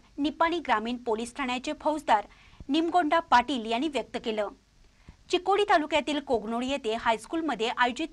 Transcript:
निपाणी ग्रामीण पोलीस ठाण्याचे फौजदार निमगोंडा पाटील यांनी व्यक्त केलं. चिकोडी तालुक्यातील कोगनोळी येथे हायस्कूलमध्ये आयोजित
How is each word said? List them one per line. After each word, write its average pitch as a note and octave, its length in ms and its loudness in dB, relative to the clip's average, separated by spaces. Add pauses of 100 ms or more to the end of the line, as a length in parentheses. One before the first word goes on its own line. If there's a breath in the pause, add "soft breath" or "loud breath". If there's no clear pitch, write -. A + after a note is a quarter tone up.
(180 soft breath)
निपाणी D4+ 400 0
ग्रामीण A#3+ 380 0
पोलीस A#3 400 -4
ठाण्याचे B3+ 440 -4
फौजदार D4 460 0 (420 loud breath)
निमगोंडा E4 520 2
पाटील A#3+ 500 2
यांनी A#3+ 180 -2
व्यक्त B3+ 360 -4
केलं. G#3+ 240 -2 (840 soft breath)
चिकोडी F#4 340 2
तालुक्यातील D#4 560 2
कोगनोळी A#3 480 -2
येथे C4+ 260 -4
हायस्कूलमध्ये A#3 840 -2
आयोजित B3 360 0